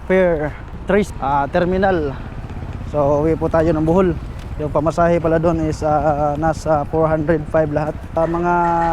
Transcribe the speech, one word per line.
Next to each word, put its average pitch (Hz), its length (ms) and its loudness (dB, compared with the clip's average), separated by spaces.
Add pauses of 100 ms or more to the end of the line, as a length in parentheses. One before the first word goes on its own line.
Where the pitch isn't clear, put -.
Pier 175 480 2 (320)
Three, 196 240 2 (160)
ah, 139 240 0
Terminal. 180 640 0 (800)
So, 147 320 2
uwi 160 160 0
po 160 80 0
tayo 160 240 2
ng 156 160 0
Bohol. 180 240 4 (480)
Yung 151 80 -4
pamasahe 165 560 2
pala 165 160 2
doon 165 240 0
is, 156 160 -2
ah, 151 560 2
nasa 156 560 0
four 160 160 2
hundred 160 400 0
five 156 240 0
lahat. 151 240 -2 (240)
Ah, 165 80 2
mga 170 260 0 (400)